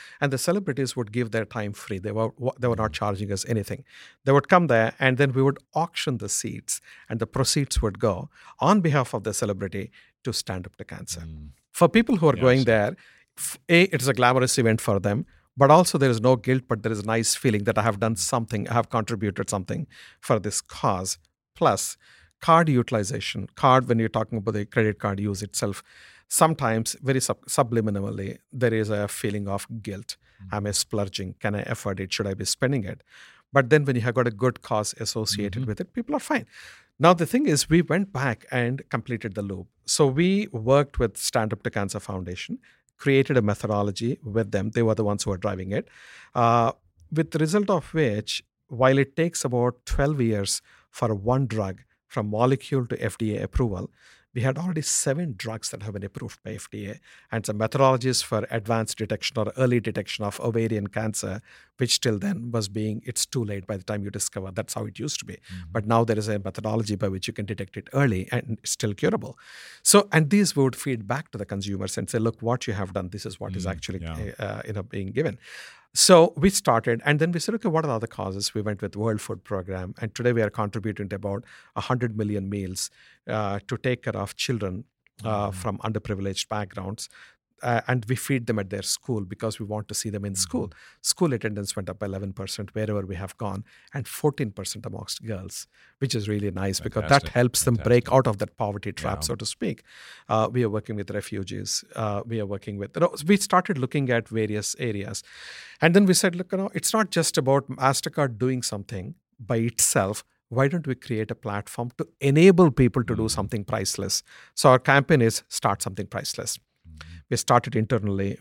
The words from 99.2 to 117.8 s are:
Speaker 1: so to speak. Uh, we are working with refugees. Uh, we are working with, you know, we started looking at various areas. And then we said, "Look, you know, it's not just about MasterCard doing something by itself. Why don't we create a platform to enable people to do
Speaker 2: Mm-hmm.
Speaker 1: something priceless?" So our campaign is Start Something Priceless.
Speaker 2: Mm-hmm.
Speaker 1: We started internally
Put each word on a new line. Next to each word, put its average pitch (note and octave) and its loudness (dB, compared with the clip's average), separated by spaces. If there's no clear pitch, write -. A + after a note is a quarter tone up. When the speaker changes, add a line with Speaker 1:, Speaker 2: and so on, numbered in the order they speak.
Speaker 1:
so - -2
to G#2+ -8
speak. - -6
Uh, A2 2
we B2 2
are G#2+ 0
working G#2 -6
with G2+ -8
refugees. G2 -6
Uh, G#2 -2
we A2+ -4
are G2 -6
working G2+ -10
with, G2+ -10
you D3 -2
know, E3 2
we G3+ 6
started F3+ 0
looking C3 -2
at A#2 0
various G#2+ -2
areas. G2+ -8
And E3+ 6
then G3+ 8
we - 8
said, F3 2
"Look, F#3 -8
you F#3+ -2
know, G3 -4
it's - -4
not G#3+ 0
just - 0
about C3+ 2
MasterCard C3 0
doing B2+ -2
something G2+ -8
by A#2 -2
itself. - 0
Why C3 2
don't D#3+ -2
we B2 -4
create A2 -4
a A#2 -8
platform G#2 -6
to - -6
enable E3 8
people B2 4
to A#2 -2
do A2 0
Speaker 2:
Mm-hmm. A2 0
Speaker 1:
something G2+ -4
priceless?" G2 -4
So - 6
our B2+ 10
campaign C#3 6
is A2+ 2
Start - 0
Something G2 -8
Priceless. - -8
Speaker 2:
Mm-hmm. - -20
Speaker 1:
We B2 -2
started - 4
internally G2+ 0